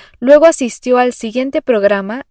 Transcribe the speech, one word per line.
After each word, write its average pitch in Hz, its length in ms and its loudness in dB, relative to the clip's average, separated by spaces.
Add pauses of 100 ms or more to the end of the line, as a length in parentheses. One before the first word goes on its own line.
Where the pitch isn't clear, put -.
(180)
Luego 285 260 4
asistió 254 540 0
al 247 160 -2
siguiente 254 480 -6
programa 202 680 -2